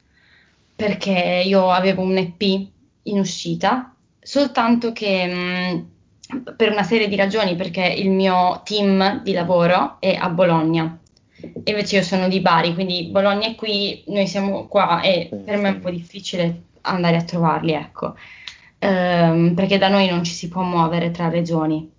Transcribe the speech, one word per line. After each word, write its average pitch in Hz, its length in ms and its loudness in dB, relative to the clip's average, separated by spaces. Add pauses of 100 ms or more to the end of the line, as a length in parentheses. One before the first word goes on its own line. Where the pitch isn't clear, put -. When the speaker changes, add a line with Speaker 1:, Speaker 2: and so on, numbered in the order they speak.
(760)
Speaker 1:
perché 180 720 0
io 190 260 4
avevo 185 320 2
un 190 140 0
E 180 200 -2
P 196 320 0 (340)
in 202 160 -2
uscita, 190 760 -2 (260)
soltanto 240 720 0
che, 190 340 -2
mm, 180 540 -4 (760)
per 214 140 2
una 208 120 0
serie 214 260 0
di 196 80 -4
ragioni, 196 400 0
perché 180 300 -4
il 175 240 0
mio 185 540 2
team 202 580 0
di 196 100 -2
lavoro 180 680 2
è 185 140 2
a - 140 -2
Bologna, 165 680 2 (640)
e - 80 -4
invece 208 260 -2
io 190 60 2
sono 185 260 0
di 190 120 0
Bari, 170 340 2
quindi 180 320 -4
Bologna 202 420 0
è 226 60 -8
qui, 202 540 -4
noi 196 180 0
siamo 196 420 -4
qua, 175 340 2
e 185 280 0
Speaker 2:
Sì, 214 120 -10
Speaker 1:
per 208 140 -4
me 202 140 0
è - 20 2
un 190 60 -4
Speaker 2:
sì. - 20 -14
Speaker 1:
po' 180 100 -6
difficile 175 720 -6 (200)
andare 170 340 2
a 165 80 0
trovarli, 165 480 0
ecco. - 420 -6 (640)
Ehm, 170 760 4
perché 196 240 2
da 190 100 4
noi 196 200 4
non 175 160 0
ci - 80 -6
si - 160 -10
può 185 140 -6
muovere 170 480 0
tra 170 180 -4
regioni. 160 720 -2